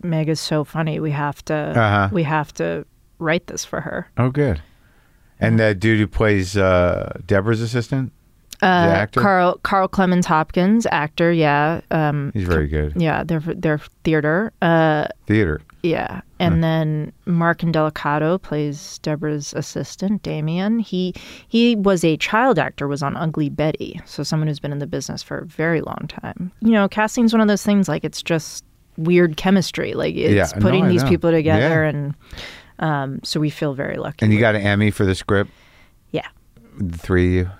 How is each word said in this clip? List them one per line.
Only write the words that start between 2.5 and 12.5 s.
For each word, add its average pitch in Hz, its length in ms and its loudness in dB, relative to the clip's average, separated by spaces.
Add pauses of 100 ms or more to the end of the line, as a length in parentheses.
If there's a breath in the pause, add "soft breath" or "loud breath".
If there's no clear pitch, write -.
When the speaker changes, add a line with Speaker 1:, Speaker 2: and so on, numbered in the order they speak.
Speaker 1:
to 165 320 -6 (320)
write 180 300 -2
this - 160 -10
for - 180 -8
her." - 340 -10
Speaker 2:
Oh, 127 140 2
good. 131 320 0 (760 soft breath)
And 110 220 2
the 107 140 4
dude 107 240 2
who 104 80 2
plays, 101 500 0
uh, 90 560 2 (140)
Deborah's 107 340 2
assistant? 120 520 -4 (480)
The 202 80 2
Speaker 1:
Uh, - 20 4
Speaker 2:
actor? 180 500 2
Speaker 1:
Carl, 185 440 2
Carl 190 240 0
Clemens 180 380 2
Hopkins, 185 640 2
actor, 165 420 0
yeah. 151 480 2 (100)
Um, 147 420 0
Speaker 2:
He's 101 120 -2
very 80 240 2